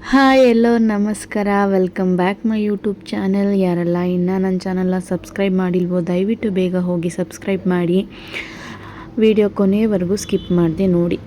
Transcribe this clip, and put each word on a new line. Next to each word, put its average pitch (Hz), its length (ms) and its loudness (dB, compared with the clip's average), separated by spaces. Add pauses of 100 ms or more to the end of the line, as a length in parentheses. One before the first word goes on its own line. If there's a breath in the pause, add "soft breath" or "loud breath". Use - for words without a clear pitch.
ಹಾಯ್, 269 460 4
ಎಲ್ಲೋ 233 320 4
ನಮಸ್ಕಾರ. 214 680 0 (280)
Welcome 185 400 0
back 190 300 0
my 214 240 0
YouTube 202 340 -4
channel. 202 540 0
ಯಾರೆಲ್ಲ 175 380 0
ಇನ್ನ 180 420 0
ನನ್ನ 185 200 0
ಚಾನೆಲ್ನ 185 400 -2
ಸಬ್ಸ್ಕ್ರೈಬ್ 185 580 -2
ಮಾಡಿಲ್ವೋ, 180 500 0
ದಯವಿಟ್ಟು 196 440 -2
ಬೇಗ 185 260 -2
ಹೋಗಿ 180 320 -2
ಸಬ್ಸ್ಕ್ರೈಬ್ 185 580 -4
ಮಾಡಿ. 180 400 0 (1120 loud breath)
ವಿಡಿಯೋ 214 320 4
ಕೊನೆವರೆಗೂ 202 680 0
ಸ್ಕಿಪ್ - 360 -4
ಮಾಡ್ದೆ 170 340 2
ನೋಡಿ. 175 400 0